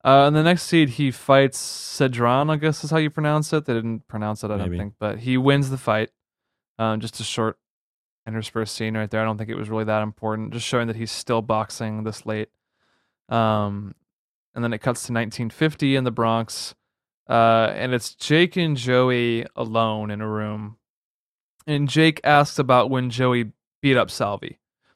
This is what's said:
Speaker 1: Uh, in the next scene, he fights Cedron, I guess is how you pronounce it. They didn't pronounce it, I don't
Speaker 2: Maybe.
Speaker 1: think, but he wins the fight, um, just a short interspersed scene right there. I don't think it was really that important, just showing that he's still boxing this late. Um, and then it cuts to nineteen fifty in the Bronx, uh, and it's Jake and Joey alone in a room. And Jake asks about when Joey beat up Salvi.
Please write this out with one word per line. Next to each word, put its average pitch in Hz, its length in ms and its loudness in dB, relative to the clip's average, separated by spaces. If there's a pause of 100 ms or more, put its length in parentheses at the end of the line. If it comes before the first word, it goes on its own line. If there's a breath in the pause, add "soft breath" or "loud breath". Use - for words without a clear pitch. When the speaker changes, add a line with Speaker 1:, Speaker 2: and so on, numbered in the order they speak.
Speaker 1:
Uh, 139 240 8
in 147 60 4
the 156 100 4
next 170 200 4
scene, 160 240 4
he 131 240 0
fights 135 480 4
Cedron, 127 880 0
I 156 60 2
guess 151 280 -2
is 151 60 -8
how 160 80 0
you 156 140 0
pronounce 151 420 -2
it. 151 120 -2
They 127 80 -2
didn't 113 340 -4
pronounce 107 360 -6
it, 107 80 -6
I 104 60 -2
don't 90 120 -2
Speaker 2:
Maybe. 87 80 -4
Speaker 1:
think, 101 220 -8
but 104 200 -4
he 127 180 0
wins 139 320 4
the 135 80 -4
fight, 110 320 0 (720)
um, 110 200 0
just - 200 -10
a 117 40 -8
short 110 360 -4 (680)
interspersed 110 480 -6
scene 110 220 -4
right 107 140 -4
there. 110 100 -2
I 110 40 0
don't 110 120 -2
think 110 120 -8
it 104 80 -8
was 107 120 -8
really 110 140 -4
that 107 180 0
important, 110 520 -6
just 117 120 -8
showing 120 220 0
that 113 80 -6
he's 113 160 -8
still 113 300 -2
boxing 107 640 -4
this 107 220 -10
late. 107 240 -6 (800)
Um, 104 640 0 (640)
and 120 80 -4
then 117 100 -2
it - 60 -6
cuts - 280 -4
to 123 60 -6
nineteen 113 360 -4
fifty 147 460 0
in 131 80 0
the 120 80 0
Bronx, 113 640 -2 (540)
uh, 113 440 4
and 127 200 -2
it's - 220 -4
Jake 170 420 2
and 160 180 2
Joey 123 680 2 (100)
alone 110 560 -2
in 104 80 -6
a 110 80 -6
room. 107 500 -6 (880)
And 143 200 0
Jake 156 360 4
asks 147 360 4
about 127 300 4
when 127 200 -2
Joey 120 420 0 (300)
beat 135 140 4
up 107 140 2
Salvi. - 500 -6 (360)